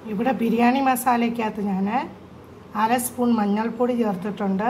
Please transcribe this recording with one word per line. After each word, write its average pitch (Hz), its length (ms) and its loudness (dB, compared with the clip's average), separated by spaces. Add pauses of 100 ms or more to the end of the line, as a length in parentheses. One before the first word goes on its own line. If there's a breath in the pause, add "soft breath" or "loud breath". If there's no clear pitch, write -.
(120)
ഇവിടെ 240 280 0
ബിരിയാണി 233 480 4
മസാലയ്ക്കകത്ത് 233 800 0
ഞാൻ 190 160 0 (960)
അര 233 220 2
സ്പൂൺ 240 340 0
മഞ്ഞൾപ്പൊടി 220 640 0
ചേർത്തിട്ടുണ്ട് 202 680 0